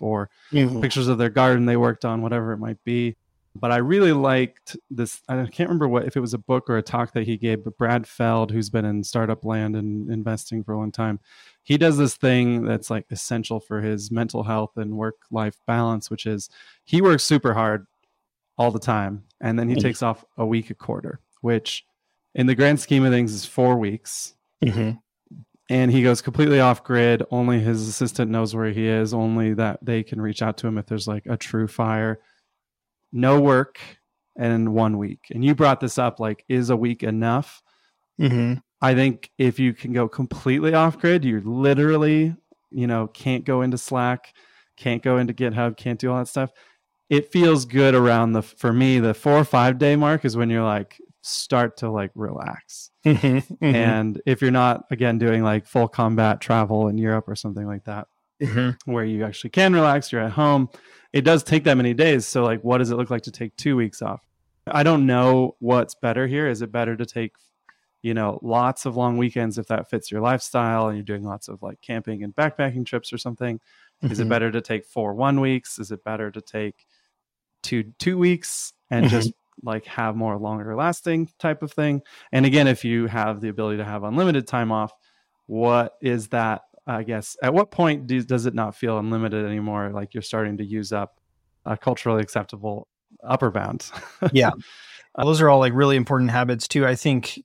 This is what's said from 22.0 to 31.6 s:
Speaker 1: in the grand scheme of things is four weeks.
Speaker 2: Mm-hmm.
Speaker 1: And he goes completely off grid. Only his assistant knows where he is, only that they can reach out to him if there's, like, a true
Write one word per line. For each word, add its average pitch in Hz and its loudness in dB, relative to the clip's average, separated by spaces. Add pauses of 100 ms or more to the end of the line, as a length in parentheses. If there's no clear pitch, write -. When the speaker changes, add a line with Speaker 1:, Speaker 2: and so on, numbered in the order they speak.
Speaker 1:
in 127 2
the 131 4
grand 143 4
scheme 135 2
of 127 4
things 120 2
is 101 -8
four 127 2
weeks. - -6 (300)
Speaker 2:
Mm-hmm. 113 -2 (720)
Speaker 1:
And 127 2
he 131 4
goes 120 4
completely 147 2
off 127 4
grid. 120 2
Only 123 0
his 110 -2
assistant 113 -4
knows 110 -2
where 110 -2
he 110 -2
is, 110 0
only 113 0
that 107 -2
they 113 -2
can 107 -8
reach 107 -6
out 110 -2
to - -8
him 110 -4
if 104 -6
there's, 107 -6
like, 107 -6
a 120 -2
true 110 -4